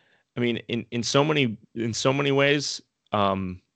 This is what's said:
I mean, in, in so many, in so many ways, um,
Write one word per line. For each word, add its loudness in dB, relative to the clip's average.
I -6
mean, 0
in, -4
in -4
so 2
many, 0
in -4
so 0
many 0
ways, 2
um, 0